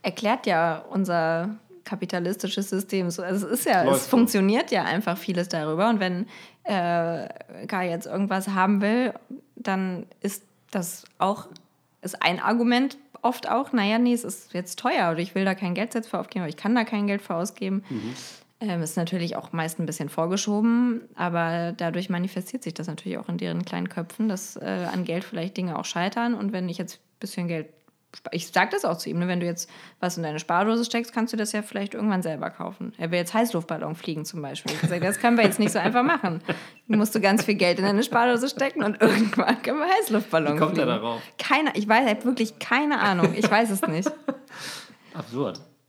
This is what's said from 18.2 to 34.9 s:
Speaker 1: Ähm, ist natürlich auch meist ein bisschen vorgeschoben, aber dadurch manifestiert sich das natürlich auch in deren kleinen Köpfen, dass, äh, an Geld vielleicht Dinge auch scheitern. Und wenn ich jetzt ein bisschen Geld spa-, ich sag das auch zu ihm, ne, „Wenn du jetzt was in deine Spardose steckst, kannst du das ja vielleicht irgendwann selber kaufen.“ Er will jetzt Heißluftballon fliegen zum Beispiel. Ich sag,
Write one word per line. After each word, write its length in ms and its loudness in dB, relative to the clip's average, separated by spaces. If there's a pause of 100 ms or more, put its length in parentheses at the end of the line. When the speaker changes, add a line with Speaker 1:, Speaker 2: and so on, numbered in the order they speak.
Speaker 1:
Ähm, 200 -2
ist 160 -4
natürlich 400 -2
auch 160 -10
meist 280 -4
ein 60 0
bisschen 220 -4
vorgeschoben, 960 2 (140)
aber 600 0
dadurch 340 -2
manifestiert 520 -4
sich 120 -8
das 120 -8
natürlich 320 -8
auch 100 -10
in 80 -4
deren 280 -4
kleinen 240 -4
Köpfen, 400 -4
dass, 280 -6
äh, 360 -4
an 120 -2
Geld 200 -4
vielleicht 320 -6
Dinge 220 -4
auch 60 -6
scheitern. 500 -2
Und 180 -4
wenn 160 -4
ich 100 -6
jetzt 200 -8
ein 200 -20
bisschen 300 -6
Geld 180 -4 (500)
spa-, 160 -14
ich 200 -4
sag 180 4
das 140 -4
auch 140 2
zu 120 -6
ihm, 80 -2
ne, 80 0
„Wenn 140 0
du 60 0
jetzt 220 -4 (300)
was 180 -2
in 60 -4
deine 160 -4
Spardose 460 2
steckst, 280 -4
kannst 200 0
du 40 -4
das 140 -2
ja 120 -2
vielleicht 320 -6
irgendwann 280 2
selber 280 -4
kaufen.“ 480 -8
Er 120 -4
will 80 2
jetzt 160 -2
Heißluftballon 600 -2
fliegen 280 -6
zum 180 -8
Beispiel. 280 -8 (100)
Ich 80 2
sag, 120 0